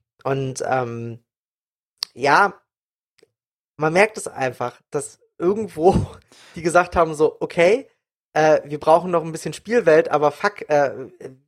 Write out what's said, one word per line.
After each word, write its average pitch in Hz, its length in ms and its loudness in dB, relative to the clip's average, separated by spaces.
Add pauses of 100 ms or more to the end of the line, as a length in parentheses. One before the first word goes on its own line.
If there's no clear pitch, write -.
(260)
Und, 135 420 -6
ähm, 117 520 -6 (960)
ja, 151 400 2 (1200)
man 156 160 -2
merkt 208 240 2
es - 100 -10
einfach, 127 540 -8 (100)
dass - 280 -8 (180)
irgendwo 185 720 0 (220)
<laughs> - 260 -20
die 170 60 -14
gesagt 175 360 2
haben 160 180 2
so, 151 240 0
"Okay, 180 480 0 (460)
äh, 156 320 4
wir 143 160 -10
brauchen 170 300 4
noch 170 120 0
ein 160 80 -10
bisschen 156 220 -10
Spielwelt, 170 580 2
aber 147 200 2
fuck, - 380 -6
äh, 143 220 0 (560)